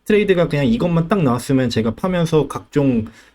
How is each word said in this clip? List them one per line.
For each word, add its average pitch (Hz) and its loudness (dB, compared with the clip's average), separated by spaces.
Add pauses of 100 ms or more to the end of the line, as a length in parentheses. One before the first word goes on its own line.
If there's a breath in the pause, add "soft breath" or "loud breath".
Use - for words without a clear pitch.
트레이드가 196 2
그냥 143 -2
이것만 165 0
딱 202 0
나왔으면 127 0
제가 113 -2
파면서 165 0
각종, 131 -2 (300 loud breath)